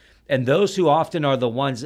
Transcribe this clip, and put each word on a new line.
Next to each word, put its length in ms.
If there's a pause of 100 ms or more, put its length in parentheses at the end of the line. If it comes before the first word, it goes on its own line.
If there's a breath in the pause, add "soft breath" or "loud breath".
(280 soft breath)
And 180
those 300
who 120
often 360
are 120
the 120
ones 360